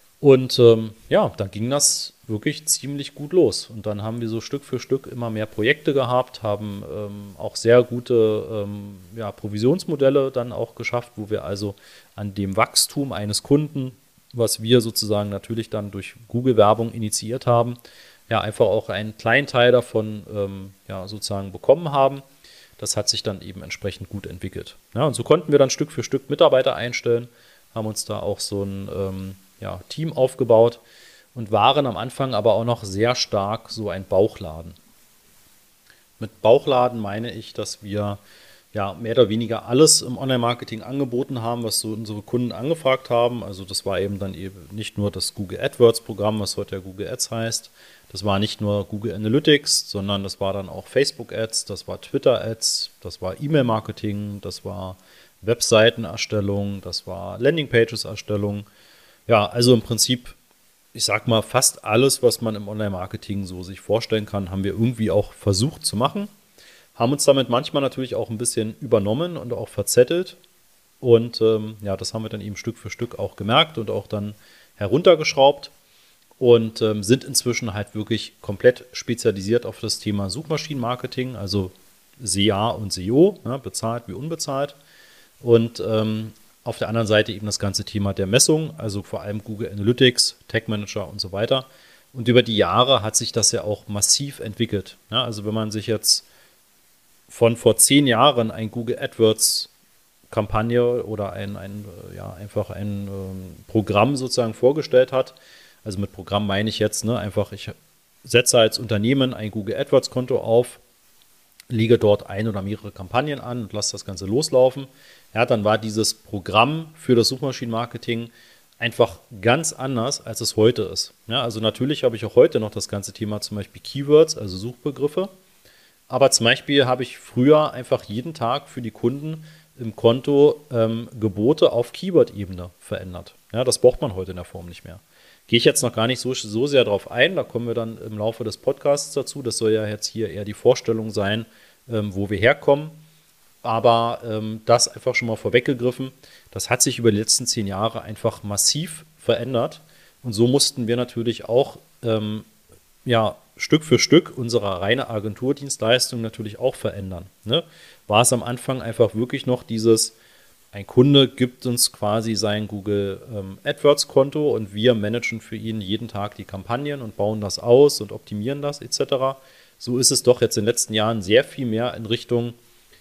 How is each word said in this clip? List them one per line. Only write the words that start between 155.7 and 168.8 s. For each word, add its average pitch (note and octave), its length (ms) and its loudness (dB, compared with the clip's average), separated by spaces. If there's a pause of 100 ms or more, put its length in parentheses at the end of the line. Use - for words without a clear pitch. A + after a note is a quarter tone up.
natürlich G#2+ 360 -10
auch B2+ 180 -2
verändern, F#2 500 -8 (180)
ne? C#3 200 -2 (440)
War G#2 140 6
es B2 100 2
am A#2+ 120 0
Anfang B2 380 -8
einfach A2+ 320 0
wirklich B2 320 -4
noch B2 180 -2
dieses, A2+ 500 2 (580)
ein G2+ 160 -14
Kunde C#3 400 6
gibt B2+ 380 -4
uns A#2+ 260 -2
quasi A2 440 -2
sein G#2 340 -2
Google, G2+ 520 -4 (140)
ähm, G2 300 -10
AdWords C#3+ 420 2
Konto C#3+ 480 2
und G#2 180 -6
wir A2+ 220 4
managen A2 460 -4
für - 160 -12
ihn A2 240 -6
jeden G#2+ 260 -4
Tag G#2 280 -8
die G2 100 -14
Kampagnen C3+ 560 -8
und A2 160 -14
bauen G#2+ 240 -2
das G2+ 180 -4
aus C3+ 400 6
und G2+ 140 -10
optimieren A2 480 -8
das C#3+ 180 -8
et B2+ 140 -16